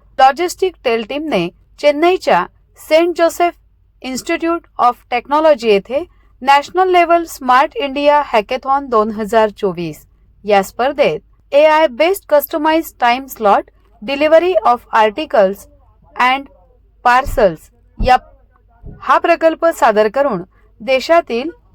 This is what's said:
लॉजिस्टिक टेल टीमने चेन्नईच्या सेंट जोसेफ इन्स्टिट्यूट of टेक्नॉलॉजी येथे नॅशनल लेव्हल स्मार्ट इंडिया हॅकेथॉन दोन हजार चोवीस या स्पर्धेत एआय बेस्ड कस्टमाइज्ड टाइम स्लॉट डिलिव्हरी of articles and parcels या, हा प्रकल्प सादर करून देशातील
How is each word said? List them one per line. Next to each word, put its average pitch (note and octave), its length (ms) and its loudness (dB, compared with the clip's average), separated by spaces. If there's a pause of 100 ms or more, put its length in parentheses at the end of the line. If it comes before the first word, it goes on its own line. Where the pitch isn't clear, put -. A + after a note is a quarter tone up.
(180)
लॉजिस्टिक E4 560 0 (100)
टेल A3+ 240 -2
टीमने C4+ 400 -6 (320)
चेन्नईच्या D4 680 0 (420)
सेंट E4+ 300 2
जोसेफ E4+ 340 0 (500)
इन्स्टिट्यूट E4 580 -6 (200)
of A#3+ 120 2 (180)
टेक्नॉलॉजी B3+ 580 0
येथे A#3 360 -2 (360)
नॅशनल C#4+ 500 2
लेव्हल E4+ 340 2
स्मार्ट C4+ 520 0
इंडिया C#4+ 480 0
हॅकेथॉन C4 640 -4
दोन A3+ 240 0
हजार A3 380 0
चोवीस F3 580 -8 (380)
या G3 180 2
स्पर्धेत B3 580 -2 (320)
एआय D#4 340 4
बेस्ड D#4 420 -2
कस्टमाइज्ड D#4 720 -2
टाइम B3+ 260 -2
स्लॉट A3+ 380 0 (380)
डिलिव्हरी D#4 520 2
of A#3+ 240 0 (180)
articles G#3+ 600 0 (640)
and C4 220 0 (640)
parcels B3 560 2 (440)
या, B3+ 120 4 (840)
हा C#4+ 180 0
प्रकल्प E4 480 0
सादर A3 420 2
करून A3 340 -2 (380)
देशातील C4 680 -2 (240)